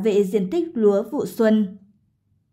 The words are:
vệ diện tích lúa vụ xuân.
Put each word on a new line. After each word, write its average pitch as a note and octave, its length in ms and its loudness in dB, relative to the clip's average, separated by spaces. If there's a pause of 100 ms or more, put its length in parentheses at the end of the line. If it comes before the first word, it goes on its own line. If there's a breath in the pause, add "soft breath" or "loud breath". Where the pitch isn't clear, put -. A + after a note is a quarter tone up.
vệ G3+ 200 2
diện F#3+ 260 -2
tích E4+ 140 -2 (100)
lúa G#3 360 2
vụ C4 160 -4
xuân. G#3+ 520 0 (760)